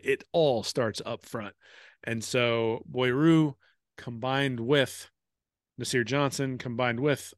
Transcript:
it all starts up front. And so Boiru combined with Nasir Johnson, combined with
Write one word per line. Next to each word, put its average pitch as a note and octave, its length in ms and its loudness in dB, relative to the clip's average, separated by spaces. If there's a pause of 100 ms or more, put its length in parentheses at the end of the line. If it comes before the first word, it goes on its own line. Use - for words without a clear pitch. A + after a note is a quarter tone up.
it C3+ 280 -2
all C#3 300 2
starts A2+ 440 -2
up A2+ 180 -8
front. G#2 300 -10 (500)
And A2+ 180 -4
so A#2 720 0
Boiru C#3+ 640 4 (420)
combined B2+ 640 -2
with C3 480 2 (680)
Nasir B2 260 0
Johnson, C3 540 0
combined A#2+ 420 -2
with C#3+ 380 -2